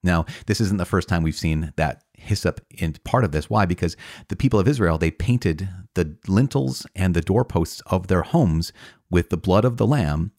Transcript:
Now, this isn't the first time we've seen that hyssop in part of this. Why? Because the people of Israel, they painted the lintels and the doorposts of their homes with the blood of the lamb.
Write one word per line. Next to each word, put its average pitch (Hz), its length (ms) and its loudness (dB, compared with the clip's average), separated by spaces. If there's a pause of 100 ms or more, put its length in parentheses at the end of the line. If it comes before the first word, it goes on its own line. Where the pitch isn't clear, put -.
Now, 87 240 2 (220)
this 104 120 0
isn't 101 180 0
the 90 80 -2
first 92 220 0
time 87 140 0
we've 80 140 0
seen 80 400 -2
that 76 280 -2 (140)
hyssop - 420 -2 (120)
in 80 220 -4 (100)
part 123 200 2
of 76 100 0
this. 76 180 -2
Why? 107 160 2
Because 87 280 -2 (340)
the 90 60 -6
people 117 240 2
of 95 80 4
Israel, 98 300 2
they 82 140 0
painted 95 580 -2 (240)
the 80 240 -2 (100)
lintels 107 680 0
and 92 180 2
the 82 80 2
doorposts 95 640 0
of 92 220 -2
their 87 160 2
homes 85 500 0 (380)
with 87 180 2
the 90 80 -2
blood 92 260 2
of 123 140 0
the 107 80 2
lamb. 92 540 0